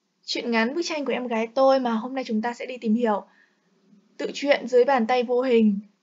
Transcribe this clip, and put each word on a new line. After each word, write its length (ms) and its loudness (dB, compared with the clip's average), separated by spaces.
truyện 260 -6
ngắn 240 0
Bức 80 -2
tranh 220 -6
của 80 -2
em 140 -4
gái 200 -2
tôi 340 4
mà 120 -2
hôm 220 -4
nay 100 -6
chúng 180 -2
ta 120 -6
sẽ 120 -10
đi 120 -12
tìm 160 0
hiểu, 300 0
tự 180 -8
truyện 340 0
Dưới 160 4
bàn 220 2
tay 160 0
vô 200 0
hình, 380 2